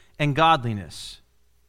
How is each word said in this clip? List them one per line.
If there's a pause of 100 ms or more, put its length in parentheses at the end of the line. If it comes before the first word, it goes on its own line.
(200)
and
godliness, (480)